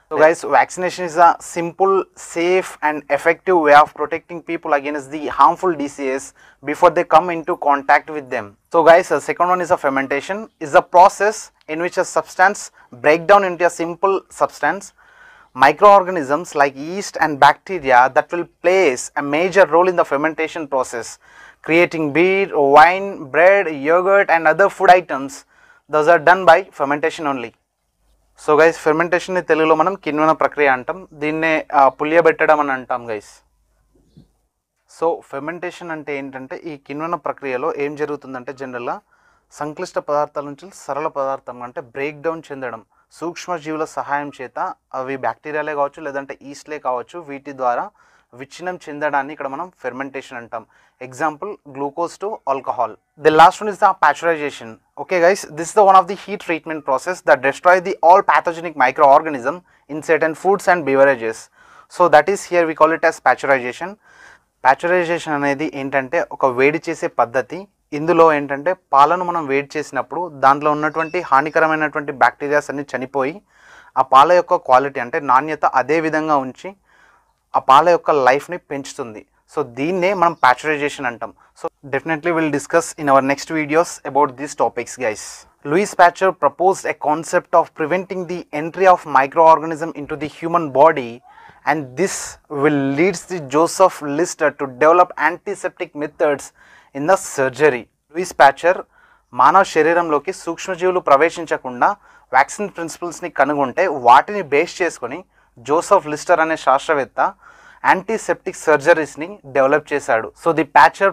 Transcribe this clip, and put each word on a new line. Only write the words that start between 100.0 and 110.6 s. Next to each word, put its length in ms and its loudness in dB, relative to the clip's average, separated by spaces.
సూక్ష్మజీవులు 560 -4
ప్రవేశించకుండా 800 -2
వ్యాక్సిన్ 400 -2
ప్రిన్సిపల్స్ని 540 -10
కనుగొంటే 460 0
వాటిని 360 4
బేస్ 280 0
చేసుకొని 380 -6
జోసెఫ్ 460 2
లిస్టర్ 320 0
అనే 180 -4
శాస్త్రవేత్త 560 -2
యాంటీసెప్టిక్ 760 -2
సర్జరీస్‌ని 600 2
డెవలప్ 360 0
చేశాడు. 360 -2
So, 80 -2
the 60 0